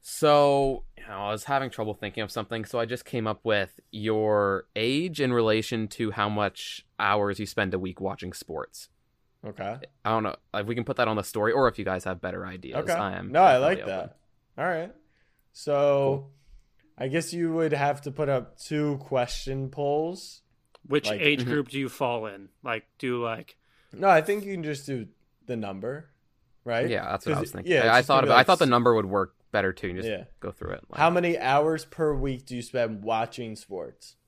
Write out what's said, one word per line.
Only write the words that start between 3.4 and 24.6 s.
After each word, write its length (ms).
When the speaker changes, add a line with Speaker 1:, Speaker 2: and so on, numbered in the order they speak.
Speaker 1:
with 380
your 760
age 460
in 100
relation 560
to 220
how 180
much 580
hours 400
you 60
spend 260
a 60
week 240
watching 320
sports. 560
Speaker 2:
Okay. 320
Speaker 1:
I 60
don't 140
know 120
if 120
we 80
can 100
put 140
that 100
on 80
the 80
story, 280
or 140
if 120
you 80
guys 180
have 160
better 260
ideas. 300
Speaker 2:
Okay. 160
Speaker 1:
I 240
am 160
Speaker 2:
No, 100
I 120
Speaker 1:
definitely 220
Speaker 2:
like 80
Speaker 1:
open. 120
Speaker 2:
that. 200
All 100
right. 240
So, 200
Speaker 1:
Cool. 580
Speaker 2:
I 100
guess 240
you 220
would 180
have 300
to 100
put 160
up 300
two 420
question 680
polls. 720
Speaker 3:
Which 220
Speaker 2:
Like 120
Speaker 3:
age 200
Speaker 1:
Mm-hmm. 100
Speaker 3:
group 200
do 80
you 100
fall 380
in? 220
Like, 220
do, 240
like 340
Speaker 2:
No, 160
I 140
think 220
you 100
can 80